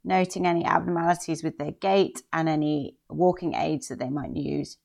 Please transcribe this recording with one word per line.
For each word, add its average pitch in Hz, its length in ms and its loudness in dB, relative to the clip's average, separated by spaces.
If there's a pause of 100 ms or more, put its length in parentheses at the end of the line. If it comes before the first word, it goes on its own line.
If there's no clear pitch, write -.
noting 180 420 2
any 170 180 2
abnormalities 170 760 0
with 156 160 -6
their 147 140 -6
gait 196 500 2 (100)
and 160 160 0
any 151 480 0 (140)
walking 180 440 0
aids 156 340 -2
that 139 100 -8
they 127 100 -4
might 143 280 -6
use. 143 480 -6